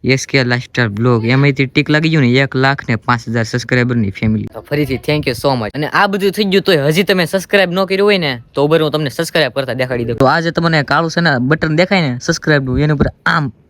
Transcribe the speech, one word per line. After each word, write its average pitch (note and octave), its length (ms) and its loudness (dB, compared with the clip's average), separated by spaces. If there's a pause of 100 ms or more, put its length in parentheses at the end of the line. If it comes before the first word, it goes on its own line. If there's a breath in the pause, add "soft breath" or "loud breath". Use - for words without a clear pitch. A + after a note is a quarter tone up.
એસ C3+ 220 0
કે C3+ 180 0
લાઇફસ્ટાઇલ B2 440 -2
બ્લોગ A2+ 380 0
એમાંથી C3+ 400 2
ટીક C#3+ 240 -2
લાગી D#3 200 2
ગયું D#3 140 2
ને A#2+ 80 4
એક C3+ 240 0
લાખ C3+ 340 0
ને A#2 60 2
પાંચ A2+ 340 -2
હજાર A#2 140 -2
સબસ્ક્રાઇબરની A#2+ 680 -2
ફેમિલી. G#2+ 420 -2
તો A2 80 -14
ફરીથી C#3 340 -4
thank D3+ 320 -2
you B2+ 60 -2
so C3+ 220 0
much. G#2+ 180 -4
અને C#3+ 140 -4
આ F#3+ 200 0
બધું G3 240 -2
થઈ G3+ 120 -2
ગયું F#3+ 200 2
તોય D#3 240 2
હજી D#3+ 160 2
તમે F#3 220 2
સબસ્ક્રાઇબ F#3+ 460 0
ન F#3+ 140 0
કર્યું G3 220 0
હોય G#3 100 2
ને C3+ 240 -4 (120)
તો C#3+ 140 0
બરાબર D#3+ 160 2
હું D3 80 0
તમને D3+ 180 -2
સબસ્ક્રાઇબ D#3 420 -2
કરતા C3 220 -6
દેખાડી B2 320 -2
દઉં. A#2 120 -4
તો C3+ 80 2
આ D3+ 140 4
જે E3 120 -2
તમને E3 320 0
કાળું D#3+ 260 0
છે E3+ 120 -2
ને E3+ 80 2 (100)
બટન D#3 360 0
દેખાય F#3 260 2
ને B2+ 180 -2
સબસ્ક્રાઇબનું C#3 600 0
એની D3+ 140 2
ઉપર C#3+ 120 2 (200)
આમ E3 260 -2 (180)